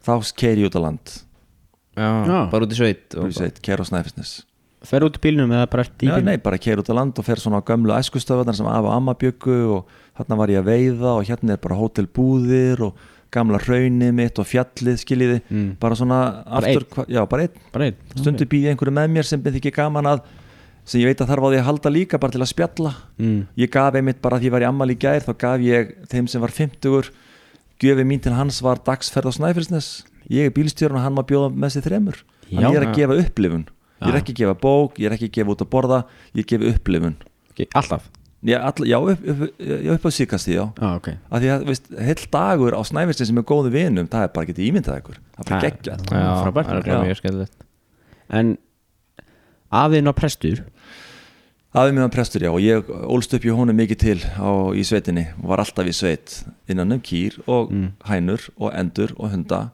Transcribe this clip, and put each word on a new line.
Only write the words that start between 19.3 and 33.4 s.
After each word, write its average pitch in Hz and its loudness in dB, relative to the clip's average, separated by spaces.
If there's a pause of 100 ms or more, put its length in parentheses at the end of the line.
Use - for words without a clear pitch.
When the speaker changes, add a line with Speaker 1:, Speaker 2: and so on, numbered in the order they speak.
Speaker 1:
mér 143 -2
þykir 131 -4
gaman 147 0
að, 143 2 (640)
sem - 0
ég 120 6
veit 131 2
að 123 0
þarf 135 2
á 135 4
því 135 4
að 123 0
halda 147 0
líka 175 0
bara 131 0
til 123 -4
að 127 -2
spjalla. 165 -2 (240)
Speaker 3:
Mm. 107 0 (100)
Speaker 1:
Ég 123 2
gaf 135 2
einmitt 131 0
bara 127 0
því 123 0
ég - 2
var 123 2
í 120 2
afmæli 131 0
í - -16
gær, 143 2
þá 127 -6
gaf 127 0
ég 120 2 (140)
þeim 123 -2
sem 120 -4
var 117 -2
fimmtugur, 135 0 (680)
gjöfin 131 4
mín 139 0
til 123 -2
hans 135 -2
var 127 0
dagsferð 131 -2
á - -6
Snæfellsnes. 165 -2 (260)
Ég 139 2
er 135 4
bílstjórinn 147 0
og 123 0
hann 139 -2
má 139 0
bjóða 139 2
með 139 -2
sér 135 -4
þremur. 202 -2 (320)
Þannig 95 2
Speaker 3:
Já. 135 6
Speaker 1:
ég 143 4
er 147 4
að 113 0
Speaker 2:
Já. 110 0
Speaker 1:
gefa 143 4
upplifun. 85 0 (360)